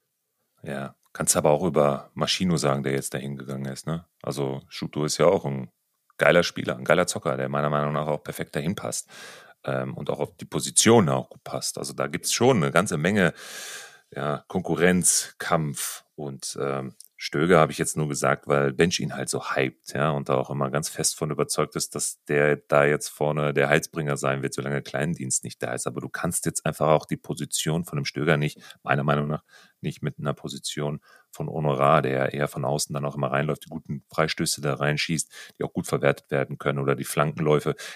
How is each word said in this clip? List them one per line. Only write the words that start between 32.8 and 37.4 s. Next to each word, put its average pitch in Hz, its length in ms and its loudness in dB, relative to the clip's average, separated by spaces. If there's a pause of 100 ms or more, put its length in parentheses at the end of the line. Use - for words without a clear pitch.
dann 71 100 -4
auch 71 120 -6
immer 67 160 -2
reinläuft, 71 320 -2
die - 60 -18
guten 76 380 -8
Freistöße 78 520 -2
da 71 140 0
reinschießt, 73 840 -4
die - 60 -4
auch - 80 -6
gut - 160 -4
verwertet - 420 2
werden 69 260 -2
können 71 220 -2
oder 69 160 2
die 67 100 -6
Flankenläufe, 76 720 2 (220)